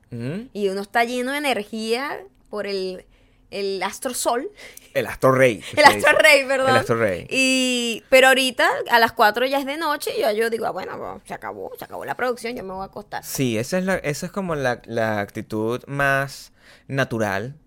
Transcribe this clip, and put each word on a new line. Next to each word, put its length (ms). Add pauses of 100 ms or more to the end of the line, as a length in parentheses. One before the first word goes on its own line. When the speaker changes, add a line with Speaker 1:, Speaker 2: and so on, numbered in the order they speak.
(120)
Speaker 1:
Ujú. 420
Speaker 2:
Y 160
uno 120
está 220
lleno 300
de 40
energía 840 (300)
por 160
el, 400 (460)
el 320
astro 320
sol. 340 (460)
Speaker 1:
El 100
astro 280
rey, 260 (160)
que 60
Speaker 2:
<laughs> 0
El 40
Speaker 1:
se 120
Speaker 2:
astro 200
Speaker 1:
dice. 60
Speaker 2:
rey, 240
perdón. 240
Speaker 1:
El 60
astro 200
rey. 320
Speaker 2:
Y, 800
pero 200
ahorita 380 (220)
a 80
las 140
cuatro 340
ya 140
es 80
de 100
noche 400
y 40
ya 100
yo 180
digo, 160
"Ah, 60
bueno, 260
pues, 300
se 80
acabó, 420
se 80
acabó 200
la 100
producción, 400
yo 80
me 100
voy 80
a 40
acostar". 380
Speaker 1:
Sí, 360
esa 180
es 80
la, 120
esa 280
es 60
como 240
la, 300
la 340
actitud 640
más 680 (340)
natural 640 (140)